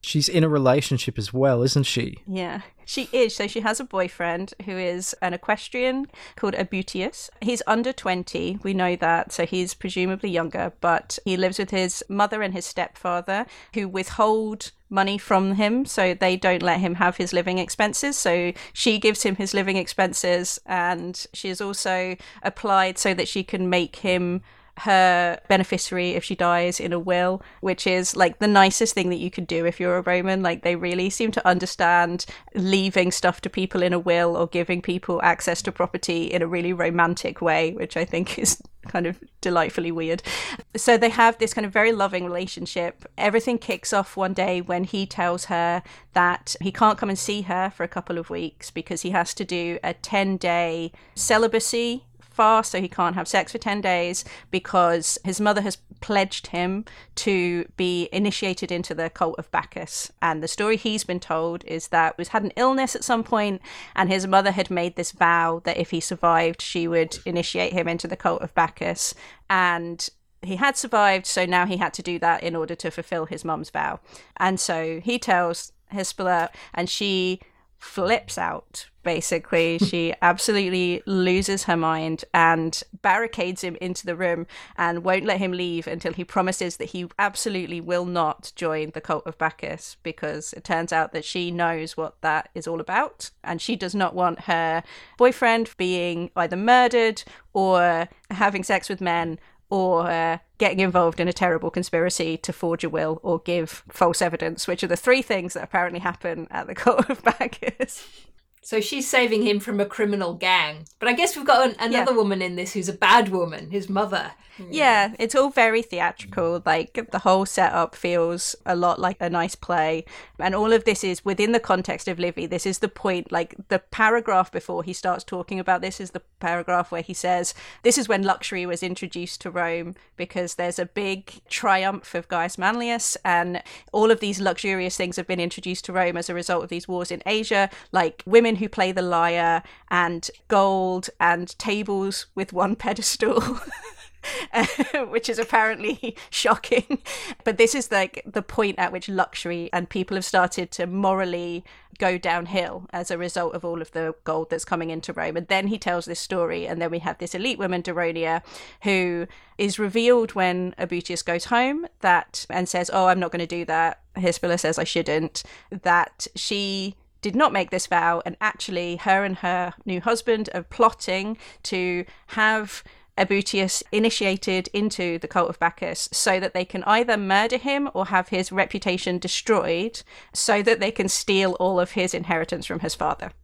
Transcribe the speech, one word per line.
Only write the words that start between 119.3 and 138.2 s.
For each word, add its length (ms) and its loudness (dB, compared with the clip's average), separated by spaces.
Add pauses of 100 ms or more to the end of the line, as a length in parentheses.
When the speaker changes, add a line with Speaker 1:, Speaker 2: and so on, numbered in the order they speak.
Speaker 2:
play. 500 0 (320)
And 160 -2
all 180 2
of 120 6
this 200 0
is 220 -4
within 280 2
the 60 6
context 480 -2
of 120 -6
Livy. 260 -4
This 220 -4
is 100 -2
the 100 -2
point, 440 -4
like, 240 -2 (140)
the 100 2
paragraph 720 2
before 320 -6
he 100 -8
starts 300 -4
talking 360 -8
about 220 2
this 180 -6
is 120 -10
the 100 -10 (180)
paragraph 520 0
where 100 -4
he 140 -8
says, 400 0 (260)
"This 160 6
is 100 0
when 140 2
luxury 460 -2
was 160 -4
introduced 580 -8
to 80 -8
Rome," 460 -4 (220)
because 360 -6
there's 240 -4
a 80 -2
big 640 -6
triumph 640 0
of 140 -6
Gaius 320 -4
Manlius, 640 0
and 380 2 (280)
all 200 6
of 80 6
these 200 -4
luxurious 560 -2
things 200 -2
have 100 -4
been 140 -2
introduced 460 -6
to 80 -8
Rome 220 2
as 140 -6
a 60 -4
result 280 -2
of 60 -10
these 180 -8
wars 220 -4
in 160 -8
Asia, 460 2 (200)
like 360 0